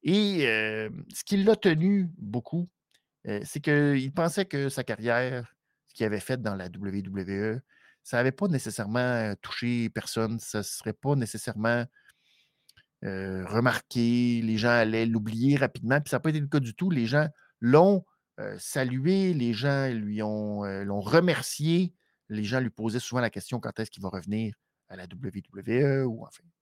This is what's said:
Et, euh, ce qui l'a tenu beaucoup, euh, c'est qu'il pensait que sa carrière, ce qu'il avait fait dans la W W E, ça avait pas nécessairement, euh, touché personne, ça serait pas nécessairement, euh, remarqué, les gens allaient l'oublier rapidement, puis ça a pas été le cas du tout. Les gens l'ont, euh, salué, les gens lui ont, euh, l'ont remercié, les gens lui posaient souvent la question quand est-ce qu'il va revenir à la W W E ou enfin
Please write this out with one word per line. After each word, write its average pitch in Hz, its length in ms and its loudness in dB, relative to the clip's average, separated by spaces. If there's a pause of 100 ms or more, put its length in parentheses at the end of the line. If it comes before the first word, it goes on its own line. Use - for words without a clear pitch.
Et, 190 460 2
euh, 110 420 0 (240)
ce - 120 -12
qui 196 180 2
l'a 214 140 6
tenu 180 600 4
beaucoup, 120 520 -4 (580)
euh, 104 160 -4
c'est - 160 -8
qu'il 143 540 2
pensait 170 320 0
que 139 240 -2
sa 131 160 -4
carrière, 120 680 -2 (340)
ce - 60 -20
qu'il 113 120 -2
avait 104 160 -2
fait 127 200 -4
dans 104 140 -4
la 90 140 -8
W 98 320 -6
W 95 360 -6
E, 110 240 -4 (400)
ça - 160 -4
avait 127 140 4
pas 196 160 -2
nécessairement, 117 520 -2
euh, 117 420 0
touché 120 480 -2
personne, 113 500 -4
ça 107 240 -6
serait - 300 -8
pas 143 220 0
nécessairement, 113 720 -2 (1160)
euh, 95 420 -6
remarqué, 120 960 2
les 110 160 2
gens 117 140 4
allaient 113 340 4
l'oublier 113 520 2
rapidement, 135 420 0
puis 147 100 -6
ça 135 80 0
a - 40 2
pas 160 80 0
été 156 100 0
le 143 80 -2
cas 143 140 2
du 117 120 -6
tout. 185 160 -2
Les 135 160 2
gens 147 220 2 (320)
l'ont, 175 460 6 (340)
euh, 104 180 -8
salué, 147 760 0
les 120 200 0
gens 135 360 0
lui 107 340 -4
ont, 107 400 -4
euh, 98 220 -6
l'ont 101 160 -2
remercié, 160 920 2 (360)
les 107 160 -4
gens 127 160 0
lui 120 80 -2
posaient 110 300 -4
souvent 123 220 -4
la 117 80 0
question 110 300 -8
quand - 200 -8
est-ce 110 120 -4
qu'il 95 100 -16
va 95 80 -6
revenir 101 460 -6 (320)
à - 80 -18
la 90 120 -16
W 95 340 -10
W 110 420 -2
E 135 220 2
ou 113 200 -6
enfin - 180 -20 (180)